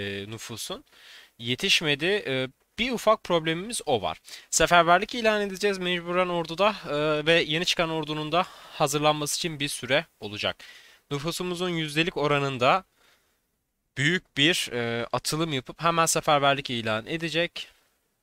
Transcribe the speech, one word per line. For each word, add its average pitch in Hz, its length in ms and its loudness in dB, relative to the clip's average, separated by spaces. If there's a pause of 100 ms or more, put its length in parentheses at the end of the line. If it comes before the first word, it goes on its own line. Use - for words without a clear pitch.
(320)
nüfusun. - 540 -10 (520)
Yetişmedi. 160 880 0
E, 131 200 -2 (320)
bir 240 120 -2
ufak 214 320 2
problemimiz 170 600 -2
o 123 160 2
var. 80 200 -4 (280)
Seferberlik 175 680 4
ilan 220 260 0
edeceğiz 196 360 -2
mecburen 180 520 -2
orduda, 175 460 0 (100)
e, 151 400 0
ve 165 160 6
yeni 165 240 -2
çıkan 170 240 0
ordunun 151 420 -4
da 170 120 2 (300)
hazırlanması 151 640 0
için 160 220 -6
bir 143 80 -2
süre 139 380 0 (140)
olacak. 101 440 -6 (480)
Nüfusumuzun 170 580 -4
yüzdelik 160 480 -2
oranında 143 680 2 (1120)
büyük 160 400 0
bir, 156 340 2
e, 117 400 -4
atılım 156 420 -2
yapıp - 280 -8
hemen 165 240 2
seferberlik 143 640 2
ilan 110 380 -2
edecek. 165 600 -4 (560)